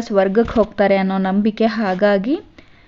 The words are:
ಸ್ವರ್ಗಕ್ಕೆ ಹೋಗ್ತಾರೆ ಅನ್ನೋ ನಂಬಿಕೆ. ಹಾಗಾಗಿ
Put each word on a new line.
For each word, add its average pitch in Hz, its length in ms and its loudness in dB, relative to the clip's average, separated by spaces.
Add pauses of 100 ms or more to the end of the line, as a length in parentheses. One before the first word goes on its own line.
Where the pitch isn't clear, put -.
ಸ್ವರ್ಗಕ್ಕೆ 208 540 0
ಹೋಗ್ತಾರೆ 196 420 2
ಅನ್ನೋ 190 220 -2
ನಂಬಿಕೆ. 208 480 0
ಹಾಗಾಗಿ 208 760 0 (480)